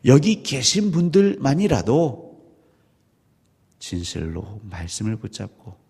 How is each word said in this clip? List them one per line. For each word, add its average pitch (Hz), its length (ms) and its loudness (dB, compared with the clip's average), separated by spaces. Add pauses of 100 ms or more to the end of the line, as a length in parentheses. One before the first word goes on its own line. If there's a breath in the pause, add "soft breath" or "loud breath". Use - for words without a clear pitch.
여기 147 380 6
계신 175 480 0
분들만이라도 160 1300 2 (1600)
진실로 87 760 -8
말씀을 95 540 -8
붙잡고 - 580 -14 (140)